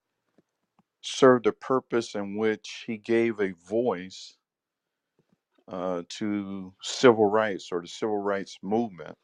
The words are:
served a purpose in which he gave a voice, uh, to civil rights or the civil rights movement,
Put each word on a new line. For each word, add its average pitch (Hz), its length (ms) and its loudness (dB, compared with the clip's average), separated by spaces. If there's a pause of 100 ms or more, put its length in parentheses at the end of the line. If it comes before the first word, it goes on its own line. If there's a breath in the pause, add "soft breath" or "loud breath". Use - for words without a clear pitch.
(1000)
served 127 460 6
a 104 60 4
purpose - 600 -2
in 101 220 -6
which 110 500 -4
he 113 120 -8
gave 113 420 0
a 95 120 0
voice, 95 840 -4 (1400)
uh, 90 380 -4
to 98 720 -6
civil 113 460 4
rights 104 440 0
or 87 120 -4
the 85 40 -14
civil 107 300 -4
rights 98 460 -4
movement, 95 600 -4